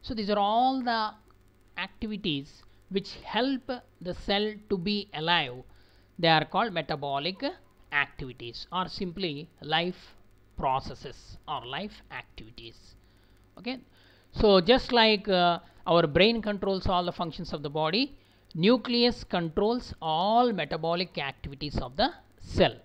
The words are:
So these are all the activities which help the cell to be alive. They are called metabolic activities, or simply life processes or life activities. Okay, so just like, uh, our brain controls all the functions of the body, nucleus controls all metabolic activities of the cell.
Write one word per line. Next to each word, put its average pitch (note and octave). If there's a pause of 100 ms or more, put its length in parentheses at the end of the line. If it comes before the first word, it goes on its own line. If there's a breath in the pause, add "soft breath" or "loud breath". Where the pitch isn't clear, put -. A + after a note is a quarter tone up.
So -
these G#3
are G#3
all B3
the A3+ (640)
activities F#3 (260 soft breath)
which G3
help B3+ (300)
the F3
cell G#3 (160)
to G3+
be G3+
alive. D#3 (680 soft breath)
They E3+
are D#3
called G3
metabolic D3+ (520)
activities, B2+
or F3+
simply E3+ (120)
life E3+ (420)
processes C3+ (100)
or C3
life E3 (100)
activities. A2+ (600 soft breath)
Okay, A#3+ (540 soft breath)
so G3+
just A#3+
like, A3
uh, F3 (280 soft breath)
our E3
brain G3
controls G3
all F3+
the F3
functions E3+
of D3
the D3
body, D#3 (360 soft breath)
nucleus A#3+
controls G3+
all G#3
metabolic E3+
activities C#3+
of C3
the B3 (300)
cell. -